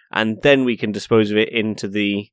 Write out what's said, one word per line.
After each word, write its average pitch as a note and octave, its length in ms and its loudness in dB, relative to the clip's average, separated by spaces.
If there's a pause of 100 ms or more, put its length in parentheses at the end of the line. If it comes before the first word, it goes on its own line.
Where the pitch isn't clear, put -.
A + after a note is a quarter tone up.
(120)
and A2 320 -2
then C#3 200 4
we A#2+ 140 0
can G#2+ 140 -4
dispose G#2 400 0
of G#2 60 0
it A2 120 2
into G#2+ 380 -4
the G2+ 460 -2